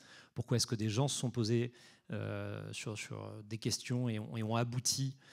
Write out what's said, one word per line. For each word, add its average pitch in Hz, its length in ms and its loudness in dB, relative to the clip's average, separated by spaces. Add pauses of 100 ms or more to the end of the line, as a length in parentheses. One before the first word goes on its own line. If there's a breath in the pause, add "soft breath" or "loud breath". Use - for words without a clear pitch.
(340 loud breath)
pourquoi 123 240 2
est-ce - 100 2
que 120 80 0
des 107 120 2
gens 123 200 4
se - 100 -2
sont 123 120 0
posés, 120 420 2 (400 loud breath)
euh, 104 600 -4
sur, 107 240 -4
sur 107 480 -8
des 107 140 -6
questions 123 500 0
et 107 120 0
ont, 107 160 -6
et 113 80 0
ont 110 100 2
abouti, 123 640 2 (160 loud breath)